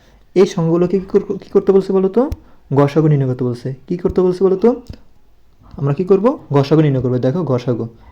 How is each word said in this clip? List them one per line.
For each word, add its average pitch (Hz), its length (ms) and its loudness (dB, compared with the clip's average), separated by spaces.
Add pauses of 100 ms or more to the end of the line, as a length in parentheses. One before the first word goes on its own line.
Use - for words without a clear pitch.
(360)
এই 190 100 6
সংখ্যাগুলোকে 175 520 0
কী 185 80 -6
কর-, 196 320 -2
কী - 120 -20
করতে 196 220 2
বলছে 190 200 2
বলো 190 160 2
তো? 226 140 0 (480)
গসাগু 143 380 2
নির্ণয় 139 220 2
করতে 127 140 -4
বলছে। 123 240 -6 (160)
কী 180 120 -6
করতে 185 260 -2
বলছে 180 220 0
বলো 185 120 2
তো? 220 120 2 (1080)
আমরা 139 180 -2
কী 185 100 -4
করবো? 190 260 2 (220)
গসাগু 143 300 2
নির্ণয় 135 200 0
করবো। 127 160 0
দেখো 131 240 -2
গসাগু, 127 420 -2 (260)